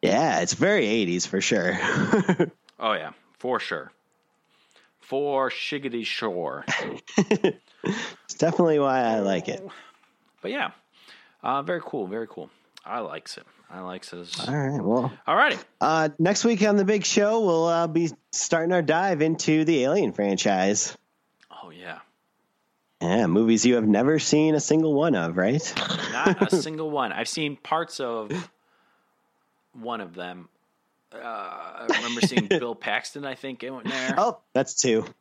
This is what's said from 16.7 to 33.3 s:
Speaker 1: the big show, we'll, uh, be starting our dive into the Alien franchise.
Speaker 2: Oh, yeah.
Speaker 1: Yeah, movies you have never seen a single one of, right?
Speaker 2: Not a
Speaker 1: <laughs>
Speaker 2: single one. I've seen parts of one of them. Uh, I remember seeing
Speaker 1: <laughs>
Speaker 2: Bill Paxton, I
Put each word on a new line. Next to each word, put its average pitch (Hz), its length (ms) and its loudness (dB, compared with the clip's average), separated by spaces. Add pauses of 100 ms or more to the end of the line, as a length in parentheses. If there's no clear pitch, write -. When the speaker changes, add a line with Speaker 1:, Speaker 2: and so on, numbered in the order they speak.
Speaker 1:
the 196 80 4
big 202 200 0
show, 214 360 2
we'll, 165 240 2
uh, 170 220 2
be 160 220 2 (220)
starting 165 400 0
our 180 100 4
dive 160 400 2
into 156 440 4
the 151 180 4
Alien 143 300 2
franchise. 101 840 2 (680)
Speaker 2:
Oh, 90 80 -20
yeah. 85 280 -14 (1000)
Speaker 1:
Yeah, 92 260 2
movies 110 380 4
you 123 100 6
have 110 120 2
never 120 300 4
seen 151 380 4
a 147 60 4
single 156 320 2
one 143 220 2
of, 85 200 -2
right? 110 260 2 (520)
Speaker 2:
Not 190 400 2
a - 20 2
Speaker 1:
<laughs> 165 60 2
Speaker 2:
single 156 280 -6
one. 131 220 -2
I've 113 160 -4
seen 147 300 -4
parts - 420 -4
of 120 500 -6 (1200)
one 117 260 -8
of 87 160 -12
them. 90 320 -12 (680)
Uh, 113 40 -18 (100)
I 101 580 -12 (120)
remember - 240 -4
seeing 147 260 0
Speaker 1:
<laughs> 175 120 0
Speaker 2:
Bill 120 160 -6
Paxton, - 500 -6
I 131 100 -10